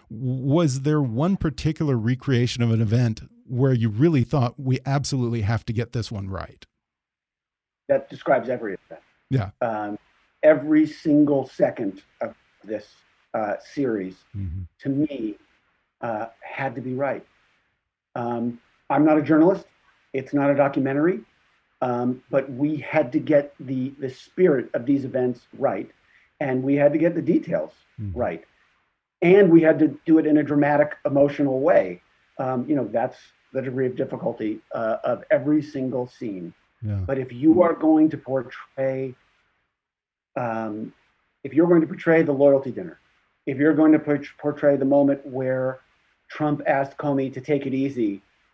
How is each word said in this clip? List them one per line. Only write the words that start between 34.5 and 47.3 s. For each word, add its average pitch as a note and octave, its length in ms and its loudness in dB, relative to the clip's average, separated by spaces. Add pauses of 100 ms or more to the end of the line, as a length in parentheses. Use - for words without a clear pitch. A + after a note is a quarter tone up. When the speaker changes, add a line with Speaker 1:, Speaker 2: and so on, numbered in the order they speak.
Speaker 2:
uh, A2+ 280 -2
of B2 280 -4
every D3 320 2
single C3 440 -6
scene. F#2 460 -12 (300)
Speaker 1:
Yeah. G#2 120 -4 (100)
Speaker 2:
But C3+ 120 -4
if B2+ 140 -6
you D#3+ 320 4
are E3+ 100 2
going D#3 380 4
to C#3+ 60 -10
portray, C3 960 -6 (1200)
um, A2 580 -6 (500)
if C#3 100 -12
you're E3 140 4
going E3+ 140 6
to D#3+ 60 0
portray E3 360 2
the D3+ 80 0
loyalty C3+ 400 4
dinner, - 280 -12 (460)
if C#3 120 -6
you're D3+ 160 4
going D#3 200 6
to D3+ 60 4
por-, D3 220 -2 (160)
portray D3 380 0
the C3 100 0
moment C#3 400 2
where C3 540 -4 (500)
Trump D3 380 -2
asked C#3 300 -2
Comey C3+ 360 -2